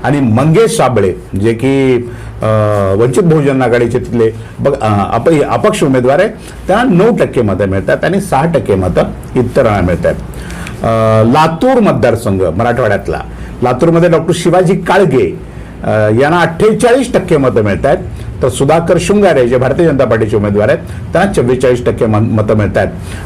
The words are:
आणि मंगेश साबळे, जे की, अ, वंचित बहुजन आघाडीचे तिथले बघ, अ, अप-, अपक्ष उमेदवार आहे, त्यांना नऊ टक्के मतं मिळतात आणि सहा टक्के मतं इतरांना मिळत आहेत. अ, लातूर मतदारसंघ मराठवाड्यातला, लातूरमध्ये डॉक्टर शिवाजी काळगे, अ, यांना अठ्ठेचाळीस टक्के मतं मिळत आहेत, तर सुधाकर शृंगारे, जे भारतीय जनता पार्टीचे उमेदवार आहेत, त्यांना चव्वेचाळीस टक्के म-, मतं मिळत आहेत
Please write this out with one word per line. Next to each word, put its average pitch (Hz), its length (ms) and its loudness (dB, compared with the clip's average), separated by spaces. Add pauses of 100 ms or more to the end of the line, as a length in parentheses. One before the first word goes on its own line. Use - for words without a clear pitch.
आणि 147 160 0
मंगेश 151 580 2
साबळे, 110 360 0 (280)
जे 113 120 2
की, 131 420 2 (460)
अ, - 40 -4 (520)
वंचित 139 260 2
बहुजन 143 380 2
आघाडीचे 120 380 0
तिथले 113 320 0 (280)
बघ, 143 220 0
अ, 101 340 0
अप-, 147 280 2
अपक्ष - 400 0
उमेदवार 131 360 2
आहे, 202 80 2 (400)
त्यांना 202 360 2
नऊ 226 140 2
टक्के 131 240 0
मतं 101 260 0
मिळतात 95 360 -2
आणि 180 180 -2
सहा 139 240 -2
टक्के 120 300 0
मतं 92 280 0 (320)
इतरांना 113 460 0
मिळत 87 240 -2
आहेत. 78 120 0 (680)
अ, - 40 -2 (460)
लातूर 170 460 2
मतदारसंघ 117 640 0
मराठवाड्यातला, 101 760 -2 (440)
लातूरमध्ये 165 460 2
डॉक्टर 165 260 0
शिवाजी 180 400 2
काळगे, - 640 0 (440)
अ, 107 60 -4 (320)
यांना 156 180 2
अठ्ठेचाळीस 220 720 0
टक्के - 240 0
मतं 123 240 2
मिळत 101 240 -2
आहेत, 151 120 2 (460)
तर 131 60 0
सुधाकर 170 500 2
शृंगारे, 165 480 2
जे 127 100 0
भारतीय 127 280 0
जनता 135 200 2
पार्टीचे 110 320 0
उमेदवार 104 300 0
आहेत, 151 120 2 (340)
त्यांना 196 200 2
चव्वेचाळीस 127 520 0
टक्के 117 200 0
म-, 107 300 0
मतं 110 200 0
मिळत 104 220 0
आहेत 95 120 0 (360)